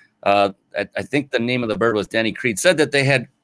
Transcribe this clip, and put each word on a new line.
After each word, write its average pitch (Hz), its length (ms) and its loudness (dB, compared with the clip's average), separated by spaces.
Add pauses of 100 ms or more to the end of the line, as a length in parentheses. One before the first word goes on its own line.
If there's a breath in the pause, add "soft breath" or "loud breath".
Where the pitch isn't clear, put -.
(220 soft breath)
uh, 101 280 2 (260)
I, 101 200 -4
I 101 60 -4
think 139 300 -4
the 123 80 0
name 123 240 -2
of 113 40 -2
the 104 100 -2
bird 113 180 2
was 98 100 0
Danny 113 260 -2
Creed, 110 280 -4
said 180 160 2
that 147 160 0
they 139 100 2
had 135 240 0 (180)